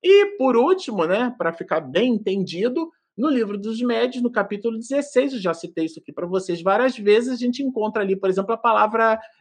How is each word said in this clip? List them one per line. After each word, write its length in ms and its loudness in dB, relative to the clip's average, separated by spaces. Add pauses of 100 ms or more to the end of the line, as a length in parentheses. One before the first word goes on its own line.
E, 340 6
por 200 4
último, 480 2
né, 320 0
pra 160 -2
ficar 260 -2
bem 360 0
entendido, 760 -2 (260)
no 120 0
Livro 280 -2
dos 240 -6
Médiuns, 400 -2
no 80 0
capítulo 480 -4
dezesseis, 540 -2
eu 80 -8
já 140 -2
citei 320 -6
isso 160 -12
aqui 100 -20
pra 160 -8
vocês 340 -4
várias 360 0
vezes, 340 2
a 60 -4
gente 260 -4
encontra 380 -4
ali, 180 -2
por 100 0
exemplo, 220 -2
a 60 -2
palavra, 600 2 (240)